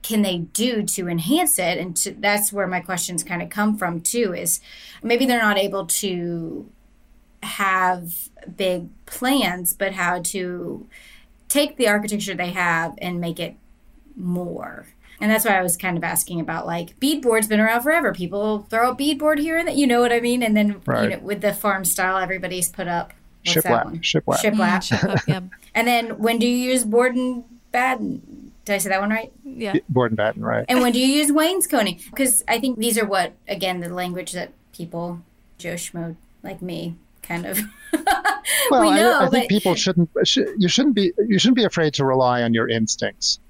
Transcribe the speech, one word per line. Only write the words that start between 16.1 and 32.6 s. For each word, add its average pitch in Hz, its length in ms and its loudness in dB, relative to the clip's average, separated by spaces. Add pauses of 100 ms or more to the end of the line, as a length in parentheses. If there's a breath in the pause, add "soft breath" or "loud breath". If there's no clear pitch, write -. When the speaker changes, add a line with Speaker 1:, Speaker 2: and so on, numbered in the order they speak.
Speaker 1:
about, 165 260 -4
like, 170 340 -8
beadboard's 247 480 2
been 214 120 2
around 226 220 4
forever. 294 320 2
People 202 560 -4
throw 233 220 2
a 247 40 -6
beadboard 294 440 0
here 320 180 0
and 339 100 0
that, 277 80 -4
you 277 120 4
know 240 120 4
what 240 140 4
I 233 60 2
mean? 240 240 0
And 220 120 2
then, 208 300 2
Speaker 2:
Right. 120 180 2
Speaker 1:
you - 60 2
know, - 100 -4
with 202 220 -6
the 208 120 2
farm 190 320 -2
style, 185 320 0
everybody's 180 520 -4
put 180 180 -8
up, 175 260 -4 (320)
what's - 100 0
that 160 100 2
Speaker 2:
Shiplap. 117 200 2
Speaker 1:
one? 165 140 -10
Speaker 2:
Shiplap. - 420 0
Speaker 1:
Shiplap. 214 120 2
Speaker 3:
Mm, 208 460 2
shiplap, - 280 0
yeah. 185 120 0 (180)
Speaker 1:
<laughs> - 180 -16
And 233 120 2
then 233 320 0
when 226 200 2
do 240 80 2
you 247 80 2
use 247 300 0
board 240 300 4
and 254 280 -2 (280)
batten? 247 800 -4 (140)
Did 202 100 -2
I - 40 -2
say 190 100 -4
that 190 100 2
one 208 100 0
right? 226 220 -2 (140)
Speaker 3:
Yeah. 240 280 -6
Speaker 2:
B-, - 160 2
board 123 220 2
and 107 60 -2
batten, 107 260 0
right. 113 240 -2
Speaker 1:
And 254 140 2
when 247 100 4
do 240 80 2
you 262 80 4
use 294 240 2
wainscoting? 302 680 0 (160 loud breath)
'Cause 262 320 0
I 233 120 0
think 254 200 -2